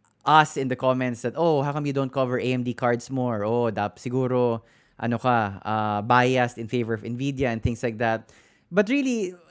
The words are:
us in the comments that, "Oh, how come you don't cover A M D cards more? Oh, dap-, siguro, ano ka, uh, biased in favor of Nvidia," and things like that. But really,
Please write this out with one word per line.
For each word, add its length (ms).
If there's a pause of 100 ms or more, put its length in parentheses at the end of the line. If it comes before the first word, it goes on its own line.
(240)
us 320
in 120
the 80
comments 460
that, 140
"Oh, 240
how 120
come 120
you 80
don't 200
cover 260
A 140
M 100
D 100
cards 380
more? 340
Oh, 260
dap-, 280
siguro, 640 (380)
ano 180
ka, 460
uh, 380
biased 560
in 100
favor 260
of 80
Nvidia," 480
and 100
things 220
like 160
that. 320 (400)
But 180
really, 460 (160)